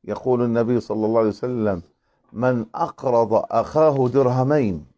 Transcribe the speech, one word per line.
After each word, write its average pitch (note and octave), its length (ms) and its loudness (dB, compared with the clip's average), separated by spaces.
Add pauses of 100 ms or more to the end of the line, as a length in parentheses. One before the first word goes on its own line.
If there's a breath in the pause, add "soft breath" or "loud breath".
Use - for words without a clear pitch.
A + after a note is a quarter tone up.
يقول A#2+ 380 -2
النبي A#2 380 0
صلى G#2+ 260 -4
الله A2+ 120 2
عليه A2+ 100 2
وسلم: G#2+ 540 -4 (500)
"من A#2+ 420 -2
أقرض A#2+ 600 0 (160)
أخاه C#3 580 2
درهمين B2+ 800 0 (120)